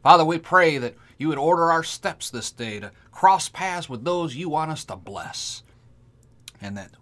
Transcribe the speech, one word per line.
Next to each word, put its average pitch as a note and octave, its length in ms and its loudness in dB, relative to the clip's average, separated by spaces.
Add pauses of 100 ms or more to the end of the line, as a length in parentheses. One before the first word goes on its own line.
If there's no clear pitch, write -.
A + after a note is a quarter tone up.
Father, E3 220 8
we E3 140 0
pray E3 400 4
that A#2+ 180 -6 (220)
you D3 100 -4
would D3+ 100 -2
order E3 320 2
our E3 140 2
steps - 460 -8
this A2+ 200 -10
day A2 300 -10
to G2+ 140 -14 (180)
cross F#3+ 380 4
paths F3+ 400 -8
with A#2+ 160 -12
those E3+ 320 -2
you F3 100 -8
want D#3 240 -2
us D#3 140 -10
to G2 100 -12
bless, F2+ 680 -12 (1000)
and G2+ 160 -10
that G2 140 -16 (100)